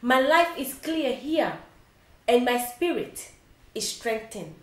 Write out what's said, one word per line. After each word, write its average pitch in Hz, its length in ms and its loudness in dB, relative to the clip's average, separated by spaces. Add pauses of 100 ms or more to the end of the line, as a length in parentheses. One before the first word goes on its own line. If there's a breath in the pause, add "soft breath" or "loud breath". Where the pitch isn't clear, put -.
My 254 180 4
life 330 380 4
is - 180 -6
clear 302 380 -2
here, 285 440 -2 (680)
and 247 180 6
my 247 120 2
spirit - 720 -4 (420)
is 214 160 -6
strengthened. 214 720 -6